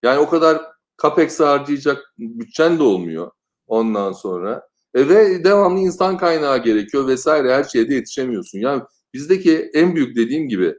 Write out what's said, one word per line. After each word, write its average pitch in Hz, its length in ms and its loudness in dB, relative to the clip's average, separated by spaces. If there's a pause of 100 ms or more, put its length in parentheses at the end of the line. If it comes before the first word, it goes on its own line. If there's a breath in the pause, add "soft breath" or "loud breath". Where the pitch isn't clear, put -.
Yani 127 160 2
o 151 100 2
kadar 160 340 2 (400)
capex 156 380 0
harcayacak 143 760 -2
bütçen 120 600 -2
de 151 40 2
olmuyor 90 480 -2 (360)
ondan 110 460 -2
sonra. 92 560 -8 (260)
E, 135 140 4
ve 185 360 4
devamlı 196 360 2
insan 185 380 -2
kaynağı 151 440 0
gerekiyor 117 440 0
vesaire, 131 480 0
her 139 100 0
şeye 117 240 0
de 139 60 0
yetişemiyorsun. 120 640 -6
Yani 127 240 -4 (320)
bizdeki 165 600 0
en 165 220 4
büyük 120 200 -2
dediğim 131 320 -2
gibi 90 300 0